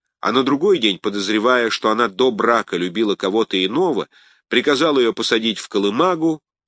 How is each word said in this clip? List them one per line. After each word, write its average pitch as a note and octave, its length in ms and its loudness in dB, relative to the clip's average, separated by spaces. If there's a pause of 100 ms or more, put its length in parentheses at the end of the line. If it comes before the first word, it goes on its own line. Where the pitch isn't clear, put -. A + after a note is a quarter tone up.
(200)
а G2 120 -4
на B2+ 120 2
другой D3 360 2
день, G#2 180 0
подозревая, G#2+ 720 0
что A2 220 0
она A2+ 160 0
до A#2+ 240 0
брака G#2+ 460 0
любила F#2 380 -2
кого-то G2+ 480 -2
иного, A#2 460 -2 (380)
приказал C#3+ 500 0
её A#2 160 2
посадить A2+ 460 -2
в - 100 -14
колымагу, D#3 720 0 (260)